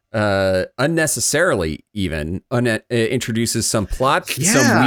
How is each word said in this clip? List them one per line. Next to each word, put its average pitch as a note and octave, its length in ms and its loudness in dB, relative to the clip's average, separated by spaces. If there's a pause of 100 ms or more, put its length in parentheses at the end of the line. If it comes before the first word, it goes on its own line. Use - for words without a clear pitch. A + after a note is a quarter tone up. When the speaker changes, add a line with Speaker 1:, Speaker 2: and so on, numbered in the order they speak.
(140)
Speaker 1:
uh, G2 520 0 (120)
unnecessarily D3 1040 0 (100)
even, E2 580 -4
un-, A#2+ 160 2
uh, A2 120 0 (100)
introduces A#2 760 -2
some G#2 200 0
plot, D3+ 500 -2
Speaker 2:
Yeah. E3+ 160 0
Speaker 1:
some C4+ 340 4